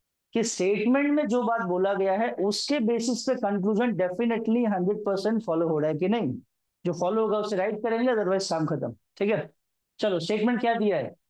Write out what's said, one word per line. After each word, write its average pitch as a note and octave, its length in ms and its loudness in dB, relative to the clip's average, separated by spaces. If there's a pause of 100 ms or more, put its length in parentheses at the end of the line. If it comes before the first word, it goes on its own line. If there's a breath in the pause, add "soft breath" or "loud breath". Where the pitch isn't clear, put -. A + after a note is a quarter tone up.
(340)
कि A3+ 80 2
statement A3 680 2
में D4 180 2
जो A#3+ 140 0
बात A3+ 200 -2
बोला F#3 320 0
गया F#3+ 180 0
है A3 180 0 (140)
उसके G#3+ 360 0
basis A#3 420 0
पे C4 120 0
conclusion G#3+ 580 0
definitely A3+ 760 0
hundred G3+ 360 0
percent G3+ 400 0
follow E3 240 0
हो D#3 100 2
रहा D3+ 120 2
है D3+ 60 -2
कि F3+ 120 0
नहीं। G#3 240 0 (520)
जो F3 80 0
फॉलो F3+ 300 0
होगा G#3+ 160 0
उसे G#3 180 -2
write G#3 260 -2
करेंगे, A#3 300 0
otherwise F#3+ 380 0
काम D#3+ 160 0
खत्म, B2 280 -4 (220)
ठीक G3+ 140 0
है। F#3 200 -2 (480)
चलो G3 220 0
statement G#3+ 400 0
क्या A#3 140 2
दिया G#3+ 220 2
है, B2 180 -4 (160)